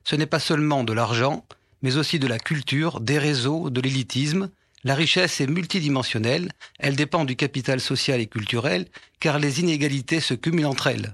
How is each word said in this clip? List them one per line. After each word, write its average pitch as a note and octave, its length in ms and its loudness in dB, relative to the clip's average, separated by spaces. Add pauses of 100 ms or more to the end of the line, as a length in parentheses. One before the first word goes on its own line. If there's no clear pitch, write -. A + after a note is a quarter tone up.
ce - 140 0
n'est D3+ 80 0
pas D#3 140 0
seulement D3 440 2
de A2 80 -2
l'argent, A#2 540 0 (360)
mais C3 140 0
aussi D3+ 240 0
de C3+ 80 0
la A2+ 120 -2
culture, D3 600 -2
des B2 180 0
réseaux, D3 520 0
de B2 100 -2
l'élitisme, C3+ 720 0 (380)
la C3+ 80 2
richesse E3 460 2
est C#3 60 2
multidimensionnelle, D3 1040 0 (300)
elle C#3+ 160 0
dépend D3+ 300 2
du B2+ 100 -2
capital C3+ 460 0
social C3 400 0
et G#2+ 60 -2
culturel, G#2+ 600 -2 (320)
car D3 180 2
les C#3+ 220 0
inégalités D3 640 0
se - 120 0
cumulent D#3+ 320 0
entre C#3 220 0
elles. G#2 260 -2